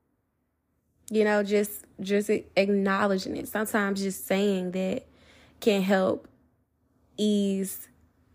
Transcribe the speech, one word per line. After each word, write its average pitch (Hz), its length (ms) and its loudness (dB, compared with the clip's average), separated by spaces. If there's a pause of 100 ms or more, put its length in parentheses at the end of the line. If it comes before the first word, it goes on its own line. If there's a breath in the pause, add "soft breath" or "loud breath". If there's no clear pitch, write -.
(1120)
You 214 120 2
know, 208 200 2
just, 208 420 -2 (140)
just 202 300 0
acknowledging 196 1040 0
it. - 120 -8
Sometimes 202 540 -2
just 190 240 -6
saying 190 460 0
that 185 340 -4 (540 soft breath)
can 202 220 2
help 190 460 0 (880)
ease 196 680 0 (480)